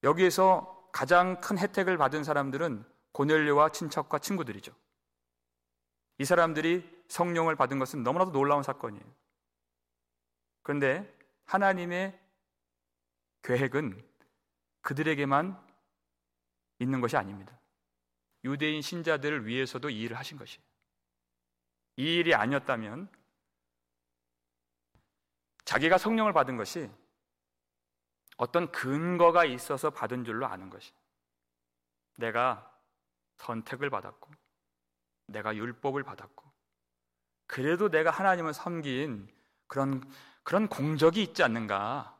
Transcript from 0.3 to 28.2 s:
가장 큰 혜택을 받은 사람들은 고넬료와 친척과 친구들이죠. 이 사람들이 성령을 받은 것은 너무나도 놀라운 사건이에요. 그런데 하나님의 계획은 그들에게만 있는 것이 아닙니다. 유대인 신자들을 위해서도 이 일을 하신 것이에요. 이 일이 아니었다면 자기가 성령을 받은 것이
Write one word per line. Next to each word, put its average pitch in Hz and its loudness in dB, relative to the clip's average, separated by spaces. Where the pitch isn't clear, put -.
가장 180 4
큰 - -4
혜택을 190 0
받은 147 2
사람들은 139 -2
고넬료와 147 4
친척과 151 -4
친구들이죠. 113 -8
이 139 -2
사람들이 165 2
성령을 165 0
받은 135 0
것은 131 -4
너무나도 175 0
놀라운 143 2
사건이에요. 120 -8
그런데 143 -2
하나님의 185 0
계획은 127 -2
그들에게만 143 -2
있는 127 -2
것이 120 2
아닙니다. 98 -6
유대인 151 -2
신자들을 151 -2
위해서도 127 -4
이 110 -6
일을 113 -6
하신 143 -12
것이에요. - -20
이 160 -2
일이 165 4
아니었다면 123 -2
자기가 160 4
성령을 214 0
받은 131 2
것이 113 -8